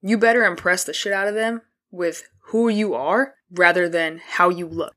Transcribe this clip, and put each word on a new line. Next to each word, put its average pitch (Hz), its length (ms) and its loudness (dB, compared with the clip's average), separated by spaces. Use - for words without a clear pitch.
you 214 160 0
better 233 260 4
impress 180 400 0
the - 100 -8
shit 202 200 -4
out 196 160 0
of 208 40 -4
them 226 280 -2
with 175 360 -6
who 233 200 2
you 208 260 0
are 180 420 0
rather 175 380 2
than 165 320 -4
how 180 180 4
you 175 180 -4
look. 165 300 -8